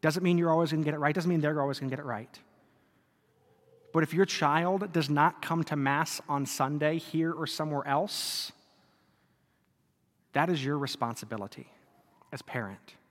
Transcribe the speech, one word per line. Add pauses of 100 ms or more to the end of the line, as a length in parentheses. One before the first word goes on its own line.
Doesn't
mean
you're
always
gonna
get
it
right.
Doesn't
mean
they're
always
gonna
get
it
right. (1500)
But
if
your
child
does
not
come
to
Mass
on
Sunday
here
or
somewhere
else, (1800)
that
is
your
responsibility (640)
as
parent. (160)